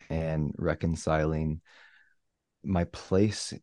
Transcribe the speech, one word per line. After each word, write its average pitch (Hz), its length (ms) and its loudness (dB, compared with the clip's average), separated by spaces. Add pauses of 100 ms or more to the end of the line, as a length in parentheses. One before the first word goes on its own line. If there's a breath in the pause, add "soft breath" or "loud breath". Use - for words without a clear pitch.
and 80 480 0
reconciling 80 1040 0 (1040 soft breath)
my 87 220 0
place - 760 0